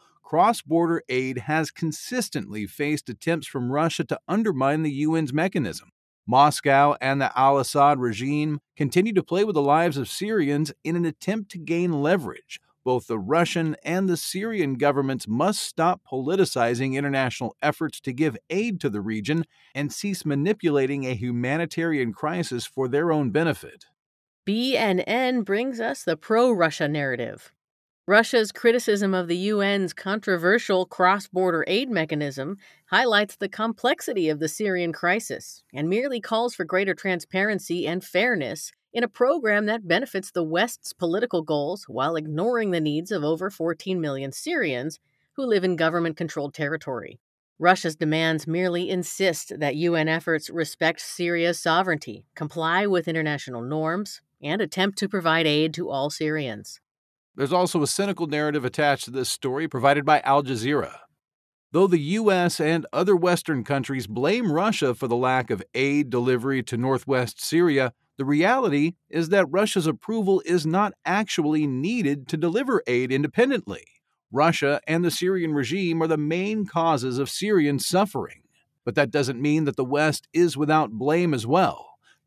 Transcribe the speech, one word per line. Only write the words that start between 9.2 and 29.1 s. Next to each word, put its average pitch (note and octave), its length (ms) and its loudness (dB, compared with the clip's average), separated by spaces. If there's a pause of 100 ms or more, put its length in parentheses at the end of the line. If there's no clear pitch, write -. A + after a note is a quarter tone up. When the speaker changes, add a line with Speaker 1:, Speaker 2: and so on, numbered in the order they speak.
Speaker 1:
play F#3 220 0
with G#3 120 0
the D3 60 4
lives D3 360 4
of C3 100 -4
Syrians D#3 640 -2 (100)
in D#3+ 140 -4
an F3 80 0
attempt G3 480 -4
to F3+ 60 -12
gain E3 440 -2
leverage. D3 600 -2 (240)
Both B2+ 220 0
the A2+ 120 -2
Russian D#3+ 640 0
and F#3 240 -2
the F3 80 2
Syrian F#3 600 -4
governments C3+ 520 0
must C#3+ 340 0
stop E3+ 380 0 (100)
politicizing C3 840 0
international C3+ 680 -2
efforts D3+ 380 -2
to C3+ 140 -8
give C3+ 240 0 (120)
aid G3+ 300 -2
to C#3+ 100 0
the G#2 120 -4
region A2 420 -2 (320)
and C#3+ 160 -4
cease - 340 -6
manipulating C#3+ 800 0
a B2+ 80 -2
humanitarian B2+ 1000 -2
crisis D3+ 520 -4
for C3 220 -4
their D3+ 240 2
own C#3+ 200 2
benefit. - 560 -2 (580)
Speaker 2:
B A#3+ 320 0
N F#3+ 240 2
N B3+ 400 0
brings A3+ 400 -2
us B3+ 240 -6
the E3 100 0
pro-Russia G3+ 720 2
narrative. C3 640 -4 (540)
Russia's A3 460 4
criticism G#3+ 600 2